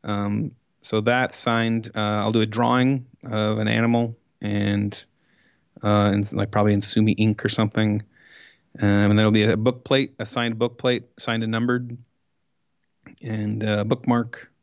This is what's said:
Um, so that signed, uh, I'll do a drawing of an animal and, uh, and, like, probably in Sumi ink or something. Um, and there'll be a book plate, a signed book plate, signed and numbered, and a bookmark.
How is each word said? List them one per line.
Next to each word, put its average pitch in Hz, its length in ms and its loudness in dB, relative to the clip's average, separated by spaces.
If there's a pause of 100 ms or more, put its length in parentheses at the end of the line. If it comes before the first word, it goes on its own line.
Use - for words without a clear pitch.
Um, 104 480 -4 (300)
so 110 200 -2
that 120 320 0
signed, 113 640 -2
uh, 110 40 -4 (220)
I'll 107 100 0
do 110 100 2
a 107 40 2
drawing 123 600 0 (180)
of 107 340 -2
an 107 100 -2
animal 117 480 0 (240)
and, 101 520 -2 (920)
uh, 104 300 2
and, 101 200 -2
like, 104 180 -2
probably 104 240 2
in 101 80 0
Sumi 107 300 2
ink 107 320 0
or 131 40 0
something. 107 540 0 (800)
Um, 101 60 2 (220)
and 104 80 6
there'll 107 140 4
be 107 120 4
a 110 120 2
book 123 280 0
plate, 135 340 0
a 107 80 -6
signed 117 320 -4
book 120 180 -2
plate, 123 280 -2 (140)
signed 113 240 -4
and 110 100 -4
numbered, 120 440 -2 (1300)
and 110 400 -6
a 104 220 0
bookmark. 120 680 -2 (120)